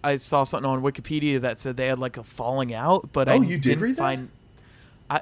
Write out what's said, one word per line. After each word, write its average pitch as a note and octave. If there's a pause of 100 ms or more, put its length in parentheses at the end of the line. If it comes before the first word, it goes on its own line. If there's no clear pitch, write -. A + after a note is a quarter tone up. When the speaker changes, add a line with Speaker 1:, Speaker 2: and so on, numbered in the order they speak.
Speaker 1:
I C#3+
saw C#3
something C#3
on C3
Wikipedia C#3+
that A#2+
said B2+
they B2+
had, C3
like, B2+
a A#2
falling B2
out, C#3+
but C3+
I C3
Speaker 2:
Oh, C4+
you F3
did C#3
Speaker 1:
didn't D3
Speaker 2:
read B3+
that? B3+
Speaker 1:
find, C3 (800)
I, D3